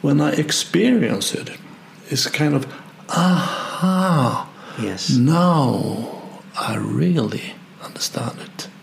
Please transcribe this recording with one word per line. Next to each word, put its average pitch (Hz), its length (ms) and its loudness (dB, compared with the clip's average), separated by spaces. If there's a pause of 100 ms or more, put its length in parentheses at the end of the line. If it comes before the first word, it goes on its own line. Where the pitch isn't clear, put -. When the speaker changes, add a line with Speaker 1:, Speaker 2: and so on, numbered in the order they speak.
Speaker 1:
when 143 180 4
I 151 120 2
experience 185 1000 0
it, - 160 -8 (600)
it's - 180 -2
kind 147 260 0
of, 139 140 0 (420)
"Aha! 180 1400 2 (340)
Speaker 2:
Yes. 95 300 -4
Speaker 1:
Now 135 1080 2 (400)
I 107 160 -4
really 120 800 0 (300)
understand - 580 -6
it." - 260 -14 (160)